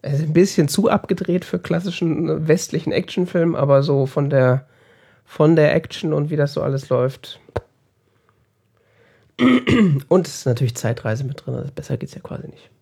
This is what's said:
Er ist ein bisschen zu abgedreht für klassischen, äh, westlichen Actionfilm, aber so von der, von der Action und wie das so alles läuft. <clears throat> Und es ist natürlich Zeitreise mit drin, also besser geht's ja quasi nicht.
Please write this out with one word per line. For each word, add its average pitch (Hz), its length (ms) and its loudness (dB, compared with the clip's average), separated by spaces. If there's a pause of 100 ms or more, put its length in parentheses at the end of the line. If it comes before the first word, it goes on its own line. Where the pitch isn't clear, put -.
Er 143 120 -4
ist 147 80 0
ein 156 100 -2
bisschen 170 360 4
zu 208 220 0
abgedreht 180 540 0
für - 140 -6
klassischen, 170 720 -2
äh, 156 200 -2
westlichen 156 440 0
Actionfilm, 175 640 -2
aber 139 280 4
so 139 240 0
von 139 240 -2
der, 127 360 2 (580)
von 160 320 4
der 151 180 4
Action - 380 -4
und 151 180 0
wie 156 60 -2
das 143 160 0
so 156 100 -4
alles 135 280 -4
läuft. 127 500 -4 (2000)
<clears throat> 247 680 2
Und 175 180 2
es - 100 -12
ist - 100 -8
natürlich 120 300 0
Zeitreise 117 480 -4
mit 135 220 -10
drin, 127 80 -8
also 135 200 -8
besser 135 220 -6
geht's - 180 -10
ja - 60 -16
quasi - 280 -14
nicht. - 200 -20 (140)